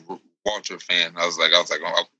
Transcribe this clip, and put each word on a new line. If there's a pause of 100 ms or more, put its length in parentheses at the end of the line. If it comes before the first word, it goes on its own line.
(440)
Walter
fan.
I
was
like,
I
was
like,
"Oh, (160)